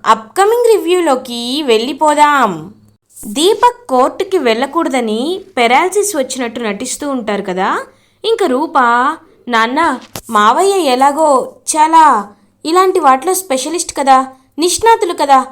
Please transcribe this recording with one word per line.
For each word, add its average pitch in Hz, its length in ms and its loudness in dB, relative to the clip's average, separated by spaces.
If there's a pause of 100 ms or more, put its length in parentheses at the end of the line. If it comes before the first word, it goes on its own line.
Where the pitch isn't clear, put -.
అప్కమింగ్ 403 600 0
రివ్యూలోకి 311 960 0
వెళ్ళిపోదాం. 277 840 2 (760)
దీపక్ 381 520 0 (100)
కోర్టుకి 302 480 0
వెళ్ళకూడదని 262 1040 -2 (160)
పెరాలసిస్ 339 580 0
వచ్చినట్టు 254 440 -6
నటిస్తూ 240 500 -6
ఉంటారు 214 320 -4
కదా. 190 280 -2 (540)
ఇంక 440 200 0
రూప, 285 340 -2 (720)
"నాన్న, 240 320 0 (500)
మావయ్య 254 480 2
ఎలాగో 285 520 2 (420)
చాలా 311 560 4 (380)
ఇలాంటి 370 340 2
వాటిలో 277 340 2
స్పెషలిస్ట్ 339 640 -6
కదా, 269 300 4 (320)
నిష్ణాతులు 403 540 0
కదా 277 260 2 (120)